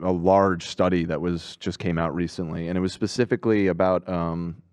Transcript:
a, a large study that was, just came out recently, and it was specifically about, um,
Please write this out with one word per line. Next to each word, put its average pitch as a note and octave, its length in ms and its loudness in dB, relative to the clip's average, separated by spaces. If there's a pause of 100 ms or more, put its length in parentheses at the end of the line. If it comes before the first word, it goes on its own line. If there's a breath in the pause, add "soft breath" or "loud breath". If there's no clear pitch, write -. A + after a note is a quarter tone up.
a, F2+ 60 -2
a F#2 40 4
large F#2 540 4
study F2+ 380 2
that D#2+ 160 -4
was, F2 380 -4
just - 200 -6
came F2 180 -2
out E2 160 -2
recently, E2+ 540 -6
and F2+ 100 -4
it F#2 40 0
was F#2 120 -2
specifically A2 760 0
about, F2+ 400 2
um, E2+ 480 -4 (160)